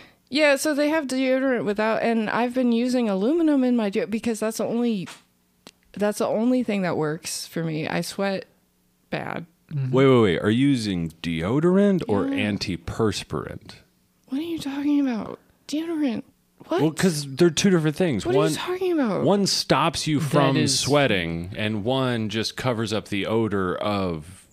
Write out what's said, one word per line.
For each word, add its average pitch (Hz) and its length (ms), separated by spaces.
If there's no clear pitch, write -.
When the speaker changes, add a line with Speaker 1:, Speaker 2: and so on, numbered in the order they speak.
Speaker 1:
Yeah, 285 280
so 302 180
they 294 160
have 311 160
deodorant 262 580
without, 214 380
and 226 280
I've 240 240
been 247 180
using 240 360
aluminum 277 560
in 247 100
my 220 160
de-, 190 140
because 220 360
that's 220 180
the 214 80
only, 220 420
that's 208 260
the - 100
only 233 340
thing 202 200
that 170 160
works 151 480
for 170 180
me. 156 240
I 170 140
sweat 196 420
bad. 156 360
Speaker 2:
Mm-hmm. 135 200
Speaker 3:
Wait, 135 140
wait, 127 140
wait. 90 200
Are 104 100
you 131 180
using 101 420
deodorant 156 840
or 98 220
Speaker 1:
Yeah. 104 240
Speaker 3:
antiperspirant? - 1200
Speaker 1:
What 269 120
are 330 40
you 339 140
talking 285 420
about? 233 380
Deodorant? 302 540
What? - 120
Speaker 3:
Well, 156 120
'cause 156 360
they're 160 220
two 196 200
different 156 260
things. 151 280
Speaker 1:
What 359 100
are 285 40
you 311 60
Speaker 3:
One, 311 100
Speaker 1:
talking 359 380
about? 226 320
Speaker 3:
one 190 220
stops - 600
you 151 140
Speaker 2:
That 143 100
Speaker 3:
from 139 260
Speaker 2:
is 143 220
Speaker 3:
sweating, 95 800
and 107 280
one 123 440
just 104 280
covers 113 360
up 101 160
the 98 180
odor 101 500
of 92 760